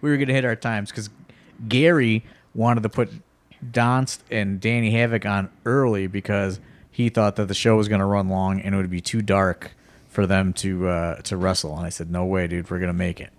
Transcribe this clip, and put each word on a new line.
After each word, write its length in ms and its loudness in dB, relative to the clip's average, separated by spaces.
we 100 0
were 60 4
gonna 160 0
hit 120 2
our 100 0
times," 360 -4
'cause 180 -10
Gary 560 4
wanted 300 2
to 60 -2
put 200 -2
Donst 480 0
and 320 -2
Danny 300 0
Havoc 340 0
on 240 0
early 420 2
because 520 -2
he 180 0
thought 280 2
that 100 -2
the 80 -6
show 200 4
was 120 2
gonna 180 2
run 240 2
long 320 0
and 140 -2
it 20 2
would 140 -2
be 100 -4
too 220 -2
dark 480 0
for 200 0
them 260 2
to, 340 -4
uh, 360 -2
to 120 -6
wrestle. 420 -2
And 80 -6
I 40 -6
said, 220 -10
"No 140 -2
way, 220 0
dude. 220 -6
We're 100 -4
gonna 140 -2
make 260 -2
it." 200 -16